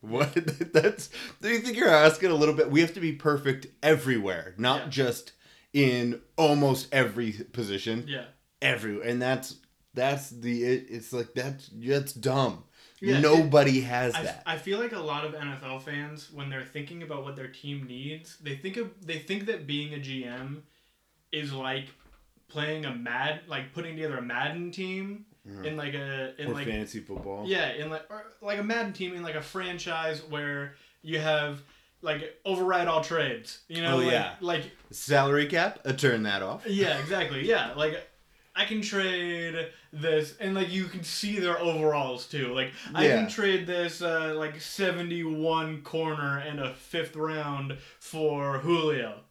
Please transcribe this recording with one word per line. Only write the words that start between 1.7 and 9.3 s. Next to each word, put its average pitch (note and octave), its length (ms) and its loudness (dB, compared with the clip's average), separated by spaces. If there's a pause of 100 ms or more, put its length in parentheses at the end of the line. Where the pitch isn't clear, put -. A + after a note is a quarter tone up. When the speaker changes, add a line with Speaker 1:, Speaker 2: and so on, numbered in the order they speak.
Speaker 1:
you're B3+ 140 6
asking D#3 400 8
a E3 40 6
little D3 200 6
bit? D3 160 4
We D3 100 8
have E3 140 4
to F#3+ 60 -8
be D#3+ 120 0
perfect C#3 540 0 (160)
everywhere, G2+ 760 2
not B2+ 280 2
Speaker 2:
Yeah. D#3+ 40 -8
Speaker 1:
just C3+ 440 -2 (400)
in B2 480 4 (160)
almost C#3+ 560 4
every A#2 400 2 (200)
position. A2 560 -2
Speaker 2:
Yeah. C3+ 160 -8 (380)
Speaker 1:
Everywhere. A2 440 0
And A#2+ 140 0
that's, C3 360 -2 (380)